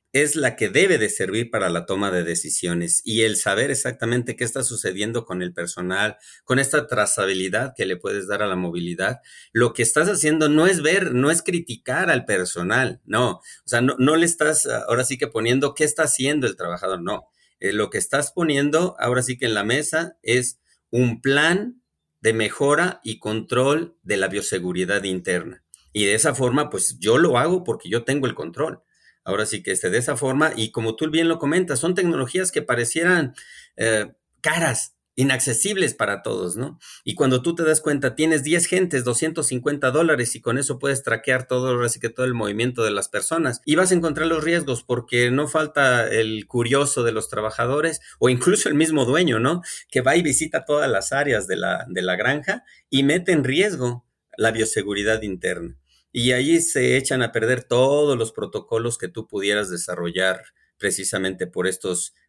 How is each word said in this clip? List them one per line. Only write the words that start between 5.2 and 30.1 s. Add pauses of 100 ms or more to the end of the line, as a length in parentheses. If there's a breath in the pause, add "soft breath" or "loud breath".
con
el
personal, (260 loud breath)
con
esta
trazabilidad
que
le
puedes
dar
a
la
movilidad. (320 loud breath)
Lo
que
estás
haciendo
no
es
ver,
no
es
criticar
al
personal,
no.
O (240 loud breath)
sea,
no,
no
le
estás,
ah,
ahora
sí
que
poniendo
qué
está
haciendo
el
trabajador,
no. (320)
Eh,
lo
que
estás
poniendo
ahora
sí
que
en
la
mesa
es (300)
un
plan (360)
de
mejora
y
control
de
la
bioseguridad
interna. (300 loud breath)
Y
de
esa
forma,
pues,
yo
lo
hago
porque
yo
tengo
el
control. (400 soft breath)
Ahora
sí
que,
este,
de
esa